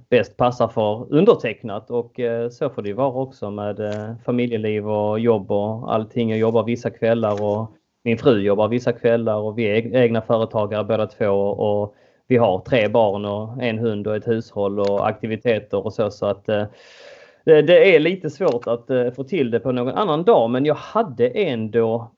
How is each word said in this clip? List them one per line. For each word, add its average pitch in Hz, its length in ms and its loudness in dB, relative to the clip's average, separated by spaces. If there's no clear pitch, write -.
bäst 117 260 2
passar 123 320 2
för 110 440 -2
undertecknat. 117 800 2
Och, 120 300 -6
eh, 117 280 -2
så 127 220 -4
får 123 120 -10
det 101 60 -6
ju 101 60 -6
vara 131 180 -2
också 131 380 -8
med, 104 300 -6
eh, 107 340 -6
familjeliv 110 640 -2
och 104 300 -2
jobb 110 300 2
och 110 440 -2
allting. 113 360 -2
Jag 110 80 0
jobbar 113 260 2
vissa 117 260 -4
kvällar 113 520 0
och 107 300 -2
min 117 140 0
fru 117 220 4
jobbar 101 280 2
vissa 120 240 -2
kvällar 117 440 0
och 107 220 -4
vi 120 60 -2
är 104 100 0
eg-, 113 200 -2
egna 117 260 4
företagare 107 640 -2
båda 107 220 -2
två 104 280 -2
och 104 600 -2
vi 127 100 2
har 104 220 4
tre 107 300 0
barn 104 360 2
och 110 380 -6
en 113 160 -2
hund 107 280 -4
och 107 100 -4
ett 104 120 -6
hushåll 104 520 -2
och 101 280 0
aktiviteter 110 800 -4
och 107 60 -8
så, 104 180 -2
så - 160 -6
att, 101 220 -4
eh, 104 160 0
det, 151 180 8
det 170 340 8
är 147 40 8
lite 165 300 -2
svårt 131 360 -2
att, 120 240 -4
eh, 123 200 0
få 131 140 -10
till 131 260 -2
det 113 100 0
på 131 120 -4
någon 123 220 -2
annan 156 300 0
dag, 151 260 4
men 127 140 0
jag 147 100 2
hade 131 540 -2
ändå 113 880 -2